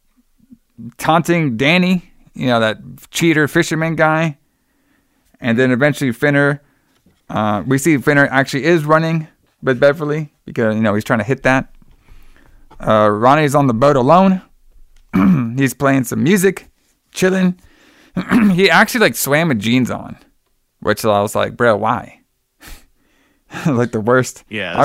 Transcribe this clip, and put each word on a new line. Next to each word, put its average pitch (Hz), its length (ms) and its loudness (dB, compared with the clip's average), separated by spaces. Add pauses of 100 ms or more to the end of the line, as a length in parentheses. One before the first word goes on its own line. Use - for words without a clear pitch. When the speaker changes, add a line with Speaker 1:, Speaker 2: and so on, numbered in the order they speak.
(1000)
Speaker 1:
taunting 160 580 -2
Danny, 180 560 0 (220)
you - 120 -6
know, 120 140 2
that 107 180 -2 (320)
cheater 156 380 0
fisherman 160 480 -2
guy. 156 420 0 (1040)
And 117 180 -2
then 127 120 2
eventually 139 420 0
Finner, 143 500 0 (640)
uh, 104 380 -2
we 135 120 2
see 156 200 2
Finner 143 320 2
actually 131 340 -2
is 165 200 2
running 160 440 0 (340)
with 131 180 -2
Beverly 147 520 0 (120)
because, 110 300 -2
you 110 80 -2
know, 104 120 0
he's 107 100 -4
trying 123 160 -2
to 101 40 -4
hit 131 200 -4
that. 131 280 -2 (1080)
Uh, 107 320 2
Ronnie's 131 440 2
on 143 120 2
the 120 80 0
boat 139 220 2
alone. 180 460 2 (720)
<clears throat> 127 460 0
He's 135 160 0
playing 135 300 0
some 113 180 -6
music, 185 460 0 (440)
chilling. 185 460 0 (560)
<clears throat> 208 380 0
He 180 180 2
actually, 214 300 2
like, 165 160 2
swam 151 320 0
with 123 100 0
jeans 113 320 0
on, 101 260 -12 (640)
which 104 240 -4
I 104 160 2
was 101 140 -2
like, 104 220 -4
"Bro, 117 200 2
why?" 110 440 -4 (400)
<laughs> - 1080 -14
Like, 120 260 0
the 113 80 -4
worst. 123 480 0
Speaker 2:
Yeah, 95 280 -8
Speaker 1:
I - 80 0